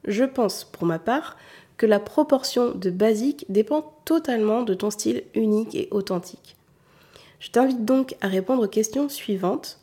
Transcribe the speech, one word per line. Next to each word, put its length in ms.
Je 200
pense, 400
pour 220
ma 120
part, 380
que 100
la 140
proportion 720
de 200
basiques 580
dépend 460
totalement 580
de 120
ton 160
style 340
unique 400
et 160
authentique. 680
Je 100
t'invite 340
donc 360
à 80
répondre 360
aux 40
questions 400
suivantes. 760